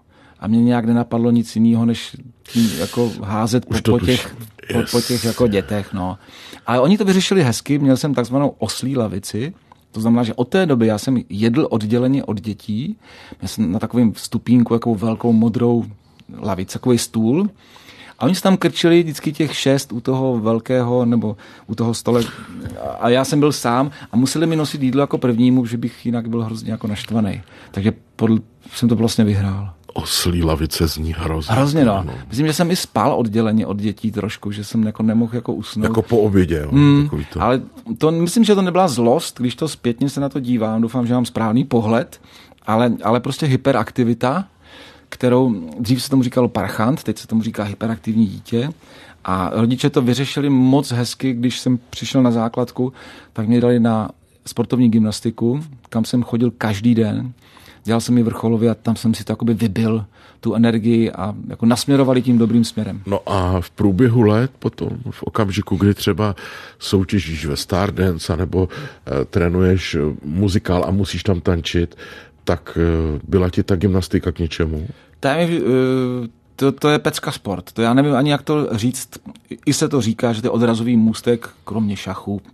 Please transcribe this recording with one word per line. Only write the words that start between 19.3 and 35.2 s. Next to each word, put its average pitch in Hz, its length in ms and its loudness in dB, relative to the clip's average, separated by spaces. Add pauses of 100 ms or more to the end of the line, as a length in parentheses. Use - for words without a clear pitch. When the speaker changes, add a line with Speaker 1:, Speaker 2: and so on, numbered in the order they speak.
Speaker 1:
těch 147 260 -2
šest 139 360 0
u 120 80 -6
toho 131 380 -2
velkého, 120 680 0
nebo 107 320 0 (300)
u 113 80 -8
toho 117 180 0
stole. 117 300 0 (760)
A 117 100 2
já 127 160 4
jsem 147 140 0
byl 147 120 4
sám 131 400 0 (200)
a 104 60 -2
museli 147 300 2
mi 165 80 0
nosit 151 280 -4
jídlo 131 180 2
jako 143 160 0
prvnímu, 123 480 2
že 117 120 -4
bych 117 280 -8
jinak 117 240 -4
byl 117 140 -2
hrozně 110 280 -8
jako 110 160 -6
naštvaný. 104 540 -2 (300)
Takže 101 220 0 (240)
podl-, 113 240 2 (320)
jsem 120 160 0
to 117 60 4
vlastně 113 300 2
vyhrál. 101 480 -2 (200)
Speaker 2:
Oslí - 500 -2
lavice 80 440 0
zní 80 300 -6
hrozně. 80 380 -4
Speaker 1:
Hrozně, 143 300 2
no. 98 220 0
Speaker 2:
No. 69 60 -10 (160)
Speaker 1:
Myslím, 135 180 -2
že 156 60 0
jsem 170 180 0
i 185 40 2
spal - 380 0
odděleně 110 520 0
od 98 160 -4
dětí 104 300 -4
trošku, 104 400 -6
že 104 120 -8
jsem 110 200 -2
jako 107 200 -2
nemohl 113 320 0